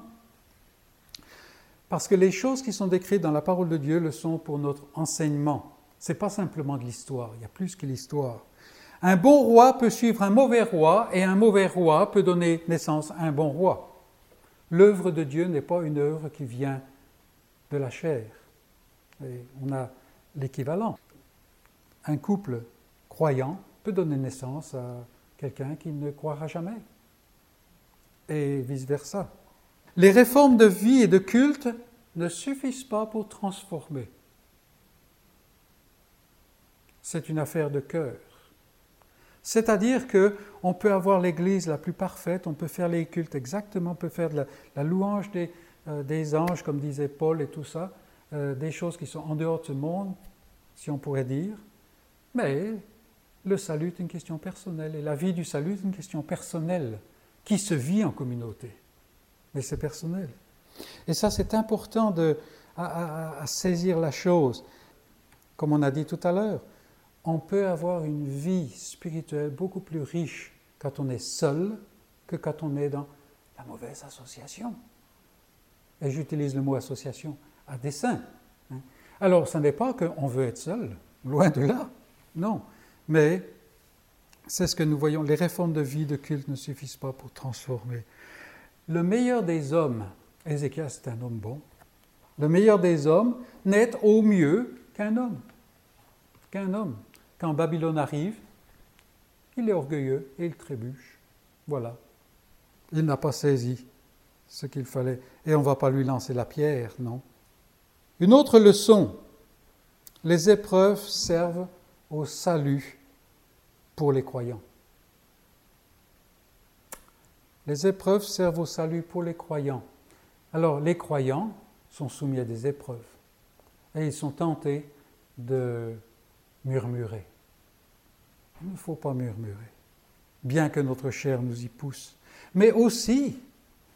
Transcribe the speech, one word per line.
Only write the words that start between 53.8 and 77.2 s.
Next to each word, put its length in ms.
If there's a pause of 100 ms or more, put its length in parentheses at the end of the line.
est 100
une 100
question 280
personnelle, 580
et 60
la 160
vie 160
du 120
salut 280
est 120
une 120
question 240
personnelle, 800 (440)
qui 160
se 140
vit 320
en 60
communauté. 600 (840)
Mais 80
c'est 160
personnel. 500 (800)
Et 60
ça, 160
c'est 240
important 560
de, 280 (380)
à, 640
à, 20
à 60
saisir 520
la 120
chose. 560 (920)
Comme 160
on 100
a 80
dit 140
tout 180
à 80
l'heure, 300 (600)
on 160
peut 280
avoir 380
une 220
vie 440
spirituelle 800
beaucoup 300
plus 200
riche 580 (200)
quand 220
on 100
est 80
seul 600 (480)
que 100
quand 260
on 140
est 120
dans 180 (520)
la 60
mauvaise 420
association. 680 (1300)
Et 100
j'utilise 440
le 80
mot 140
association 600 (320)